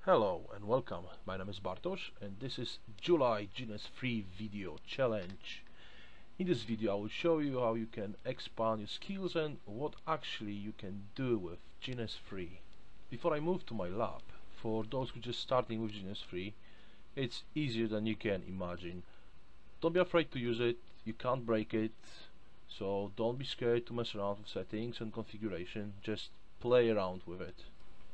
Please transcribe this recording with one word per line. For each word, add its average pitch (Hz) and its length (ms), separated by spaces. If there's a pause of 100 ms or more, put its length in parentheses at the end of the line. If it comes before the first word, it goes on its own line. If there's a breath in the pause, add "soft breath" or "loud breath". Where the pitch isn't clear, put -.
Hello 107 500
and 101 120
welcome, 104 380 (220)
my 95 100
name 95 120
is 98 120
Bartosz 98 500 (100)
and 98 200
this 135 180
is - 200 (220)
July 120 540
G 127 100
N 110 100
S - 200
Free 120 300 (140)
Video 101 480
Challenge. 104 760 (760 loud breath)
In 185 80
this 156 160
video 107 300
I 101 80
will 107 80
show 165 300
you 139 220
how 113 140
you 113 120
can 104 380
expand 110 560
your 104 80
skills 190 480
and 151 280
what 127 300 (140)
actually 113 440
you 104 240
can 101 280 (100)
do 123 240
with 87 200 (220)
G 127 120
N 123 80
S 110 140
Free. 92 460 (500)
Before 156 240
I 147 60
move 175 260
to - 80
my 92 140
lab, 101 340 (380)
for 110 300
those 131 200
who 123 100
just 120 200
starting 123 420
with 107 100
G 104 120
N 92 60
S 104 100
Free, 95 340 (600 loud breath)
it's 135 300 (100)
easier 117 320
than 107 200
you 110 100
can 98 320
imagine. 87 540 (760 loud breath)
Don't 165 120
be 175 80
afraid 170 320
to 135 60
use 120 220
it, 120 180 (260)
you 110 80
can't 127 320
break 110 300
it, 110 180 (760)
so 101 480
don't 120 220
be 135 60
scared 120 420
to - 60
mess 117 220
around 101 240
with 104 100
settings 110 520
and 110 120
configuration, 104 800 (100)
just - 280 (300)
play 120 280
around 92 380
with 87 140
it. 90 240 (500)